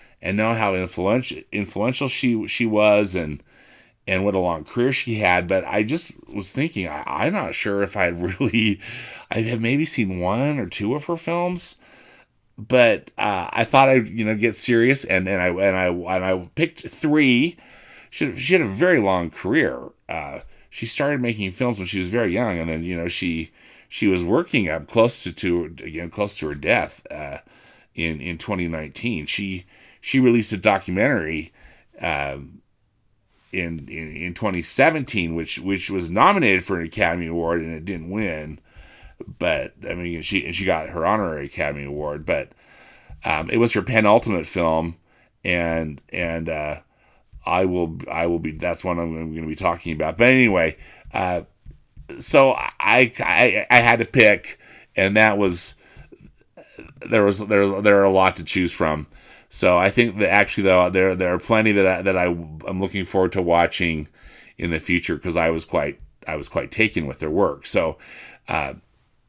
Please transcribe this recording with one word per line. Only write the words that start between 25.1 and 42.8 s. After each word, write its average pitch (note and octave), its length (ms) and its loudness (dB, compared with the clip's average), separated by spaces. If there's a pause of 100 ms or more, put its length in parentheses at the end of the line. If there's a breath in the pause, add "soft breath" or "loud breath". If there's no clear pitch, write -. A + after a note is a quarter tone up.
to, F2 100 -6
to, F2 320 -2 (180)
again, E2 280 -10
close G2+ 260 -6
to D#2 120 -6
her D2 40 -6
death, D#2+ 560 -2
uh, D2 300 -12 (560 soft breath)
in, D#2+ 260 -4
in E2+ 160 -8
twenty F2+ 300 -4
nineteen. D#2+ 580 -6
She, F#2+ 400 -8 (340 soft breath)
she - 200 -2
released A#2+ 340 4
a G2+ 40 -2
documentary, F#2 920 0 (480 soft breath)
uh, C#2+ 380 -4 (1120)
in, E2 380 -6
in, D#2+ 260 -12
in F2 200 -8
twenty F#2+ 260 -2
seventeen, B2+ 720 0
which, E2 240 -6
which F#2+ 320 -4
was F#2 180 -4
nominated A2 560 4
for F#2 160 -4
an E2 60 -6
Academy E2+ 400 -2
Award, E2 360 -2
and E2 120 -8
it D#2+ 120 -12
didn't F2 260 -8
win. D#2 480 -6 (800 soft breath)
But, D#2 340 -2 (160)
I E2+ 60 -6
mean, E2+ 260 -6
she, F2 300 -2
she F2 140 -6
got D#2+ 240 0
her D#2+ 140 -6
honorary F2 440 0
Academy D2 360 -6
Award, D2 440 -8
but, D2+ 240 -2 (760 soft breath)